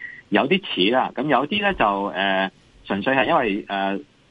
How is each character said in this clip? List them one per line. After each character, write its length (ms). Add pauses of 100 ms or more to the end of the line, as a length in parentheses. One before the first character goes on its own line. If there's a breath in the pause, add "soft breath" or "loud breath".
(280 loud breath)
有 180
啲 200
似 240
啦， 240
咁 120
有 200
啲 160
呢， 100
就， 320 (100)
呃， 360 (340)
純 160
粹 140
係 120
因 100
為， 320
呃， 300 (320)